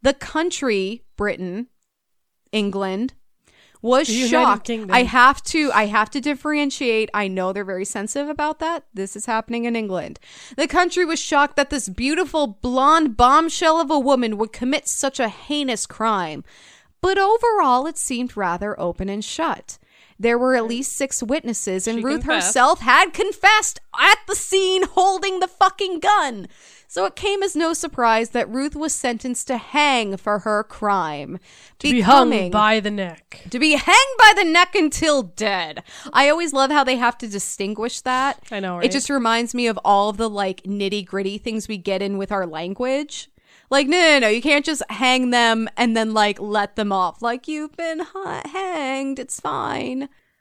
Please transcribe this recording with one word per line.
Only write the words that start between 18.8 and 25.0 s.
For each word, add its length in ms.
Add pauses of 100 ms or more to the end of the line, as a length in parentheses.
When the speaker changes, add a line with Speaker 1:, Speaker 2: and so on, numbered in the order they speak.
Speaker 1:
open 280
and 160
shut. 520 (400)
There 220
were 160
at 140
least 240
six 320
witnesses, 640
and 100
Speaker 2:
She 60
Speaker 1:
Ruth 160
Speaker 2:
confessed. 260
Speaker 1:
herself 340
had 320
confessed 680 (180)
at 300
the 80
scene 480
holding 560